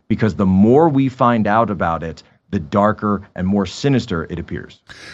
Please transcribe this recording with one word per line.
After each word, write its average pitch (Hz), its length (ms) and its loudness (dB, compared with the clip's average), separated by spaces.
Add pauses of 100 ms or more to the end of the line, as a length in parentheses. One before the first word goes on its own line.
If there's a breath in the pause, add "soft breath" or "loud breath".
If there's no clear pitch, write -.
because 104 260 0
the 98 100 0
more 113 440 6
we 135 180 2
find 120 400 0
out 107 220 2
about 82 340 -4
it, 80 180 -12 (300 soft breath)
the 101 80 -4
darker 104 760 -2
and 90 120 -6
more 98 180 0
sinister 104 600 -2
it 87 120 -8
appears. - 420 -12 (340 loud breath)